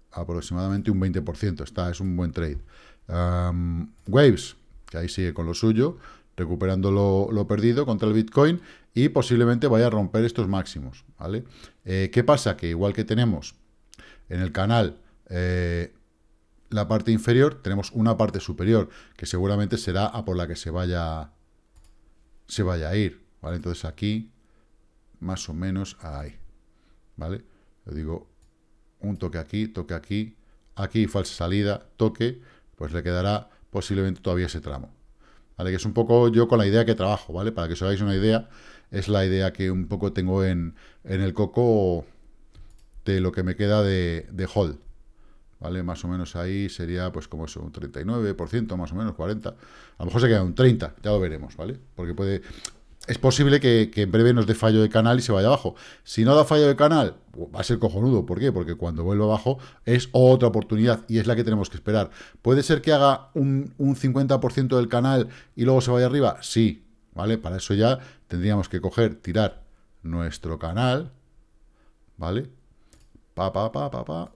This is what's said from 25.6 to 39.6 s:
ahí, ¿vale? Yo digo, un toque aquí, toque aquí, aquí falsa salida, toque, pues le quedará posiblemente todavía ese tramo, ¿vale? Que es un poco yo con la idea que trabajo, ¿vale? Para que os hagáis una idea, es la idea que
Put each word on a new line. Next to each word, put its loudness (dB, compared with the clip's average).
ahí, -12
¿vale? -10
Yo -12
digo, -8
un -4
toque -6
aquí, -4
toque -10
aquí, -6
aquí 0
falsa -4
salida, -2
toque, -2
pues -8
le -4
quedará -2
posiblemente -2
todavía -2
ese -8
tramo, -12
¿vale? -4
Que -2
es -6
un -4
poco 4
yo 4
con 4
la 4
idea 4
que 0
trabajo, -4
¿vale? -4
Para -6
que -4
os -6
hagáis -2
una 0
idea, 2
es -6
la 2
idea 0
que -4